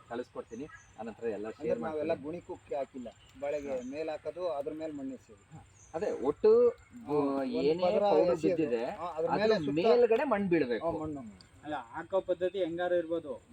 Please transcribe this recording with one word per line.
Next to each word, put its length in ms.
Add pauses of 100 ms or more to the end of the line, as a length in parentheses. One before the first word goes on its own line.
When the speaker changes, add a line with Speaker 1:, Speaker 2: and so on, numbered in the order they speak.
Speaker 1:
ಕಳಿಸ್ಕೊಡ್ತೀನಿ, 580 (320)
ಆನಂತರ 260
ಎಲ್ಲ 220
Speaker 2:
ಅಂದ್ರೆ 220
Speaker 1:
ಶೇರ್ 120
Speaker 2:
ನಾವೆಲ್ಲ 260
Speaker 1:
ಮಾಡ್ತೀನಿ. 180
Speaker 2:
ಗುಣಿ 160
ಕುಕ್ಕೆ 340
ಹಾಕಿಲ್ಲ, 320 (320)
ಬಾಳೆಗೆ 300
Speaker 1:
ಹಾ. 220
Speaker 2:
ಮೇಲ್ 180
ಹಾಕೋದು, 380
ಅದ್ರ 260
ಮೇಲೆ 200
ಮಣ್ಣು 200
ಎಸೆಯೋದು. 420
Speaker 1:
ಹಾ. 100 (280)
ಅದೇ 180 (100)
ಒಟ್ಟು 480
Speaker 2:
ಹಾ, 440
ಒಂದ್ 380
Speaker 1:
ಏನೇ 320
Speaker 2:
ಪದರ 160
Speaker 1:
ಪೌಡರ್ 380
Speaker 2:
ಎಸೆಯೋದು. 240
Speaker 1:
ಬಿದ್ದಿದೆ 240
Speaker 2:
ಹಾ, 320
ಅದ್ರ 120
Speaker 1:
ಅದ್ರ 120
Speaker 2:
ಮೇಲೆ 140
ಸುತ್ತ 160
Speaker 1:
ಮೇಲ್ಗಡೆ 520
ಮಣ್ಣು 260
ಬೀಳ್ಬೇಕು. 420
Speaker 2:
ಹಾ, 60
ಮಣ್ಣು. 560 (100)
Speaker 3:
ಅಲ್ಲ, 120
ಹಾಕೋ 460
ಪದ್ಧತಿ 380
ಹೆಂಗಾರು 360
ಇರ್ಬೋದು, 460 (120)